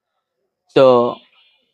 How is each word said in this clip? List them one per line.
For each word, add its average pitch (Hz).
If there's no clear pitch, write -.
তো 135